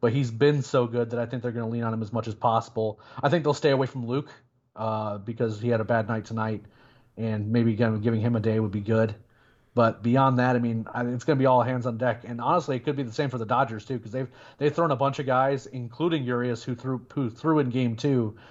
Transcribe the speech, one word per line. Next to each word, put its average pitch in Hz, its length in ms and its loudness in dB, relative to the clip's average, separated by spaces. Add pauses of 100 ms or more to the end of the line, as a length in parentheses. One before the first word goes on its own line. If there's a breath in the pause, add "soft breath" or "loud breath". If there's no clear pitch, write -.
But 113 120 4
he's 127 200 0
been 143 300 4
so 123 260 2
good 117 220 -2
that 120 100 -2
I 117 60 -2
think 120 180 -6
they're 120 80 -4
gonna 117 160 -4
lean 117 160 -4
on 113 100 -2
him 113 80 -2
as 104 100 -6
much 110 140 -2
as 107 80 -4
possible. 110 680 0 (220 loud breath)
I 143 60 2
think 160 160 2
they'll 147 100 4
stay 151 160 2
away 135 160 4
from 127 180 -8
Luke, 131 260 -4 (440)
uh, 107 440 -4
because 110 420 -4
he 117 80 -2
had 113 120 2
a 107 40 -4
bad 110 240 0
night 110 160 -2
tonight, 110 400 -4 (520 soft breath)
and 107 360 -2
maybe 117 240 4
gonna, 110 220 2
giving 113 220 0
him 120 140 2
a 110 60 0
day 110 180 2
would 107 140 0
be 107 80 -4
good. 110 340 0 (600 soft breath)
But 113 280 2
beyond 127 380 4
that, 123 160 2
I - 20 0
mean, 117 340 -2
I, 120 120 -4
it's 123 180 -4
gonna 147 160 2
be 135 80 4
all 127 160 6
hands 123 240 -2
on 117 120 -4
deck. 120 280 -2
And 120 140 -8
honestly, 147 340 0
it 120 60 -4
could 139 160 -2
be 139 80 -4
the 110 80 -8
same 143 180 -2
for 123 80 -6
the 110 80 -6
Dodgers 120 380 0
too, 127 160 -6
'cause 110 100 -14
they've, 131 180 -6 (280 loud breath)
they've 147 180 0
thrown 165 160 2
a 131 60 2
bunch 139 240 0
of 127 60 -6
guys, 131 400 2
including 135 580 -4
Urias, 123 400 -2
who 123 100 -4
threw, 131 400 -6
who 127 160 -2
threw 156 300 2
in 127 100 0
game 120 240 0
two. 120 420 0 (140 loud breath)